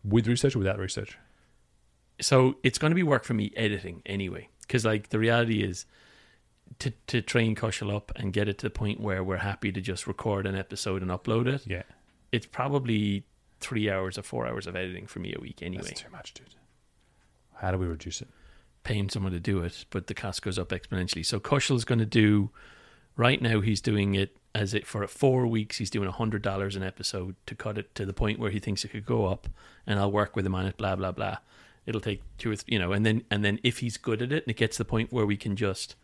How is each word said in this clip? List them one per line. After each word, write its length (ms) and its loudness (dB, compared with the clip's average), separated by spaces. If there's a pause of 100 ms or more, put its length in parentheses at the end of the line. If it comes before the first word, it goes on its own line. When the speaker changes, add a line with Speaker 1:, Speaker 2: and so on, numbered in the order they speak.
Speaker 1:
With 240 4
research 280 4
or 40 4
without 180 2
research? 400 -6 (1040)
Speaker 2:
So 420 6
it's 140 2
gonna 180 2
be 80 4
work 200 4
for 100 -2
me 220 0
editing 500 -2
anyway. 440 -4 (180)
'Cause, 180 0
like, 240 2
the 100 0
reality 440 4
is 220 -4 (960)
to, 120 -2 (160)
to 140 0
train 340 2
Kushal 380 -2
up 220 -6
and 180 -4
get 140 2
it 120 -2
to 80 -8
the 20 0
point 300 -2
where 240 -2
we're 140 -2
happy 340 -2
to 100 -4
just 240 -6
record 400 -2
an 100 -2
episode 460 -4
and 80 -2
upload 380 0
it. 180 -4
Speaker 1:
Yeah. 180 -6 (480)
Speaker 2:
It's 140 -2
probably 760 0 (360)
three 300 -2
hours 280 -2
or 40 -8
four 260 -4
hours 200 -6
of 80 -8
editing 320 -6
for 120 -12
me 160 -6
a 60 -8
week 220 -14
anyway. 200 -6
Speaker 1:
That's 180 -10
too 100 -20
much, 240 -18
dude. 200 -20 (1000)
How 160 -2
do 60 0
we 100 0
reduce 340 -6
it? 60 -14 (560)
Speaker 2:
Paying 260 0
someone 240 -2
to 60 -2
do 240 2
it, 260 -8
but 180 -6
the 60 -6
cost 280 -6
goes 180 -4
up 100 -6
exponentially. 560 -2
So 140 0
Kushal's 460 2
gonna 200 4
do, 460 6 (680)
right 240 6
now 200 4
he's 200 2
doing 340 4
it 220 0 (160)
as 200 0
it, 120 -2
for 220 -4
four 400 4
weeks, 300 0
he's 120 -2
doing 180 0
a 60 -2
hundred 280 0
dollars 340 -2
an 80 -4
episode 520 -6 (120)
to 80 -10
cut 220 -6
it 180 -10
to 100 -4
the 80 -4
point 260 2
where 120 0
he 80 -2
thinks 260 -2
it 40 -10
could 160 -8
go 200 2
up, 220 -2 (400)
and 120 0
I'll 120 2
work 240 0
with 100 0
him 100 0
on 100 0
it, 120 -4
blah, 180 0
blah, 160 -2
blah. 260 -4 (480)
It'll 160 -2
take 200 -4 (160)
two 140 -2
or 40 0
th-, 120 -12
you 100 2
know, 160 2
and 120 2
then, 260 4
and 120 2
then 200 2
if 160 2
he's 180 -2
good 240 0
at 100 -2
it 120 0
and 80 -4
it 60 -2
gets 200 2
to 60 -2
the 60 -4
point 220 0
where 140 2
we 120 2
can 180 -2
just 480 -2